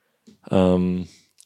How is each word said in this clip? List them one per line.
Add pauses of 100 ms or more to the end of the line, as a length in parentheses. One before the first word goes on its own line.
(500)
Ähm, (380)